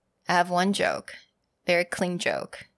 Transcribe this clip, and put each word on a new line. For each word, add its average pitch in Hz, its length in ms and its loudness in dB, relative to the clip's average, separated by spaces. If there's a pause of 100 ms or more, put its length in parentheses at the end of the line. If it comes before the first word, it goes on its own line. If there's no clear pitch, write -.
(280)
I 170 60 0
have 175 140 4
one 180 240 2
joke. - 420 -2 (520)
Very 175 180 2
clean 180 340 -2
joke. - 600 -6